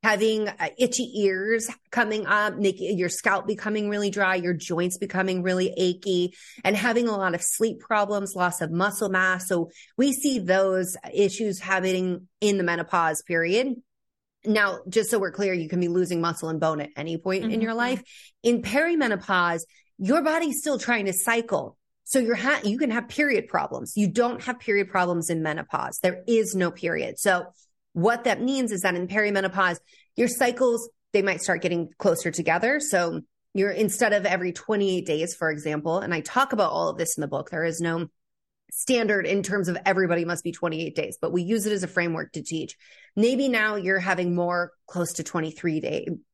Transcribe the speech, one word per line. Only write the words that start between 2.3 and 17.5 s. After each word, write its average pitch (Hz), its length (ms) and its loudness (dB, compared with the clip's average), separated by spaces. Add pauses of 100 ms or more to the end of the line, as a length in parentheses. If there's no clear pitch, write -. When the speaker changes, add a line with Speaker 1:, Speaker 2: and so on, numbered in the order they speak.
Speaker 1:
make 190 240 2
your 180 300 0
scalp 196 360 -2
becoming 208 420 -2
really 208 220 0
dry, 202 260 2
your 180 180 0
joints 175 440 -2
becoming 185 460 -2
really 185 340 0
achy, 180 560 0 (300)
and 202 120 2
having 233 320 2
a 214 80 0
lot 185 200 0
of 170 80 -4
sleep 226 360 -2
problems, 202 560 0
loss 180 260 0
of 165 100 -2
muscle 202 380 0
mass. 185 380 0
So 170 220 0 (280)
we 269 140 4
see 262 280 0
those 185 580 2 (160)
issues 196 460 0
happening 185 680 0 (120)
in 202 180 4
the 185 60 2
menopause 170 580 0
period. 190 540 0 (680)
Now, 208 360 2 (100)
just 208 220 2
so 226 80 2
we're 190 120 0
clear, 196 220 0
you 160 160 -2
can 180 100 0
be 175 80 2
losing 175 320 0
muscle 165 300 -2
and 160 100 -2
bone 156 220 2
at 143 140 -8
any 165 220 -6
point 190 260 -2
in 220 80 -2